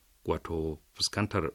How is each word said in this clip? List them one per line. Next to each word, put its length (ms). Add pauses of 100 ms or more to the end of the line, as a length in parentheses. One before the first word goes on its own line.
(260)
wato 540 (160)
fuskantar 600